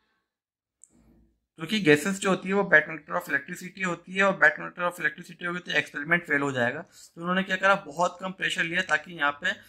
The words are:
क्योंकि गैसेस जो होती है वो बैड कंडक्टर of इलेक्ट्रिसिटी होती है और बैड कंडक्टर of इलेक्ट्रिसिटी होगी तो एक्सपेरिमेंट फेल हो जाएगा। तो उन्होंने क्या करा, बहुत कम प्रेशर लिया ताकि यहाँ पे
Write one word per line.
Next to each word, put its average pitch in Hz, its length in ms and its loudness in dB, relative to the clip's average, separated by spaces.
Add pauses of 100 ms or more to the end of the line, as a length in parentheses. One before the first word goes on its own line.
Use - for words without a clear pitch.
(1600)
क्योंकि 165 220 -4
गैसेस 165 380 4
जो 196 100 0
होती 185 200 0
है 196 60 0
वो 202 100 2
बैड 151 200 6
कंडक्टर 165 340 -8
of 170 100 -8
इलेक्ट्रिसिटी 175 540 -6
होती 175 300 -6
है 196 100 2
और 196 120 6
बैड 151 180 6
कंडक्टर 170 360 -6
of 175 100 -8
इलेक्ट्रिसिटी 170 460 -6
होगी 175 160 -4
तो 175 120 -10
एक्सपेरिमेंट 160 500 0
फेल 143 180 0
हो 139 100 0
जाएगा। 127 300 0
तो - 400 -20
उन्होंने 180 220 0
क्या 190 140 -4
करा, 196 200 4
बहुत 170 440 -2
कम 190 100 -8
प्रेशर 170 320 -4
लिया 170 200 -2
ताकि 175 300 -2
यहाँ 147 200 0
पे 185 200 -4 (160)